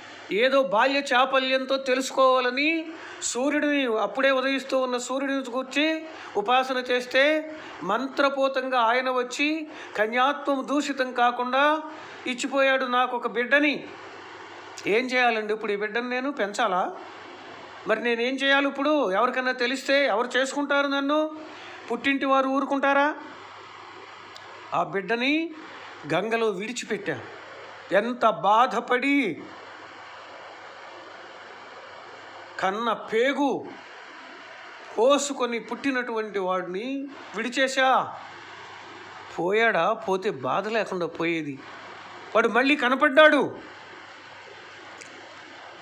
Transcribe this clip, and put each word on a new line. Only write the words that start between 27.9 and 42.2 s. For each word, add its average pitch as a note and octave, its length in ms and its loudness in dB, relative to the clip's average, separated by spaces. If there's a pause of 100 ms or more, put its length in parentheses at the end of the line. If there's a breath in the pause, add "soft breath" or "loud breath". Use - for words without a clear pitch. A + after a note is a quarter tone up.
ఎంత A3+ 380 4
బాధపడి, A#3 1120 2 (3250)
కన్న G#3+ 320 0
పేగు A#3 720 0 (1300)
కోసుకొని B3+ 640 2
పుట్టినటువంటి A#3 800 -4
వాడిని F#3 720 -4 (280)
విడిచేశా. B3+ 800 2 (1200)
పోయాడా? G3 540 4
పోతే G3 380 -2
బాధ D3+ 380 0
లేకుండా G3 380 0
పోయేది. D#3+ 520 -2 (760)